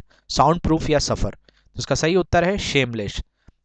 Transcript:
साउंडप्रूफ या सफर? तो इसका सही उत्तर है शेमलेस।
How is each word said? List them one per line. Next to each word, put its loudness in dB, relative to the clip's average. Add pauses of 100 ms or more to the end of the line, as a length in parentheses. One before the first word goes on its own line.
(300)
साउंडप्रूफ 2
या 4
सफर? -2
तो -18
इसका -2
सही 0
उत्तर 2
है 0
शेमलेस। -4 (440)